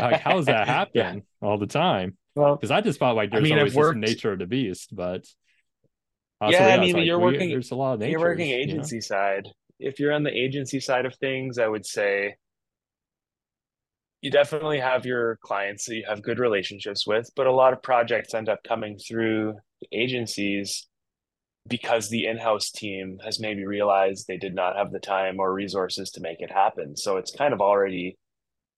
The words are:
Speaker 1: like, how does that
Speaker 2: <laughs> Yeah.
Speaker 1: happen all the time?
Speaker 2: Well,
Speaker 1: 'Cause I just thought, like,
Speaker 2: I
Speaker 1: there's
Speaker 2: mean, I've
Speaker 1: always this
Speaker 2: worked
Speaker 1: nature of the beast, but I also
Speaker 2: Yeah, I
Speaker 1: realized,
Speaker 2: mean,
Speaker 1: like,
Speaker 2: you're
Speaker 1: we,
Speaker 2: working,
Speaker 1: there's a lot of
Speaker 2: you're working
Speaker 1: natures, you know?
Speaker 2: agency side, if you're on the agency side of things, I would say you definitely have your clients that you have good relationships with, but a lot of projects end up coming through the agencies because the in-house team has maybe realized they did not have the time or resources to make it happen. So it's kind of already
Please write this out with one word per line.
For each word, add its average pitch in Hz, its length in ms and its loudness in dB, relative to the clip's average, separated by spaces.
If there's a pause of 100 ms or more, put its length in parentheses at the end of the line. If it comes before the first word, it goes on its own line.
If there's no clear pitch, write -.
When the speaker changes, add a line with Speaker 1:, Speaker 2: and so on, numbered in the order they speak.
Speaker 1:
like, 160 200 4
how 170 160 2
does 160 100 0
that 113 200 4
Speaker 2:
<laughs> 147 280 0
Yeah. 117 180 4
Speaker 1:
happen 101 140 -12 (160)
all 104 160 0
the 104 80 -2
time? 120 500 0 (200)
Speaker 2:
Well, 143 200 4
Speaker 1:
'Cause 113 140 -6
I 165 100 4
just 214 180 0
thought, 120 180 2
like, 107 160 2
Speaker 2:
I 117 40 0
Speaker 1:
there's 107 60 4
Speaker 2:
mean, 151 120 4
I've 147 40 6
Speaker 1:
always 143 160 4
this 135 40 4
Speaker 2:
worked 151 200 4
Speaker 1:
nature 110 340 0
of 92 60 -4
the 92 80 -4
beast, 107 500 -4
but 90 300 -6 (1120)
I 107 60 0
also 170 120 6
Speaker 2:
Yeah, 190 60 8
I 190 40 8
Speaker 1:
realized, 185 180 8
Speaker 2:
mean, 180 100 4
Speaker 1:
like, 170 100 2
Speaker 2:
you're 170 120 2
Speaker 1:
we, 175 60 4
Speaker 2:
working, 180 260 2
Speaker 1:
there's 131 200 -4
a 135 60 -6
lot 127 260 0
of 113 60 -2
Speaker 2:
you're 160 100 0
working 175 300 2
Speaker 1:
natures, 123 120 0
you 143 80 0
know? - 40 -4
Speaker 2:
agency 120 300 -6
side, 98 460 -2 (300)
if 131 220 -6
you're 143 120 2
on 151 120 0
the 135 120 -2
agency 131 440 -2
side 127 260 0
of 127 100 -6
things, 131 420 -4
I 113 100 2
would 107 180 -4
say 101 500 -2 (1800)
you 131 100 -6
definitely 147 500 2
have 127 260 0
your 120 360 -2
clients 101 440 -4
that 120 80 -8
you 110 140 -8
have 104 140 -6
good 113 180 -4
relationships 101 640 -2
with, 110 300 0
but 135 100 2
a 131 60 4
lot 131 200 6
of 127 100 -4
projects 120 520 0
end 110 140 -4
up 104 180 0
coming 107 320 -4
through 110 560 -2 (260)
the - 120 -16
agencies 104 960 -4 (800)
because 117 400 -2
the 110 180 -2
in-house 113 440 -2
team 95 540 -10
has 107 140 -6
maybe 107 260 -6
realized 98 640 2
they 92 120 -8
did 92 160 -6
not 92 220 0
have 101 140 -2
the 95 80 -8
time 95 400 -2
or 95 140 0
resources 95 580 -4
to 90 100 -14
make 85 200 -10
it 85 100 -10
happen. 90 460 -2
So 98 200 -2
it's 92 140 -6
kind 139 240 0
of 98 60 -4
already 98 560 2 (600)